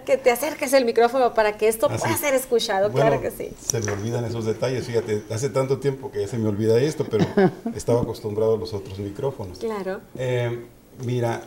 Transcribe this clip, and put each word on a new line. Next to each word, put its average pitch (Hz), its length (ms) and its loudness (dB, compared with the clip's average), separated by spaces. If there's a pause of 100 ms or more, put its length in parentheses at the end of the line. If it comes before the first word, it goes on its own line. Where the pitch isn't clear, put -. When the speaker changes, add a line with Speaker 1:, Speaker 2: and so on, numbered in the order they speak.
Speaker 1:
que 269 120 4
te 254 120 2
acerques 269 440 0
el 269 100 6
micrófono 233 500 4
para 214 220 2
que 214 140 2
esto 226 200 2
Speaker 2:
Ah, 294 80 -4
Speaker 1:
pueda 320 200 0
Speaker 2:
sí. - 20 -2
Speaker 1:
ser 294 140 0
escuchado, 226 560 2
Speaker 2:
Bueno, 220 220 4
Speaker 1:
claro - 100 0
que - 100 -4
sí. - 200 -8 (140)
Speaker 2:
se 120 140 0
me 104 140 -2
olvidan 117 320 -4
esos 110 180 -4
detalles, 123 420 -2
fíjate, 107 380 -2 (100)
hace 113 140 -2
tanto 135 320 0
tiempo 135 320 -4
que 104 80 -6
ya 101 80 -2
se 120 100 -6
me 110 120 0
olvida 110 320 2
esto, 147 280 0
pero 104 140 2
Speaker 1:
<laughs> 202 540 2
Speaker 2:
estaba 120 240 0
acostumbrado 110 540 0
a - 20 2
los - 160 -8
otros 95 260 -10
micrófonos. 101 600 -6
Speaker 1:
Claro. 208 420 -6 (160)
Speaker 2:
Eh, 123 480 -2 (400)
mira, 117 420 -2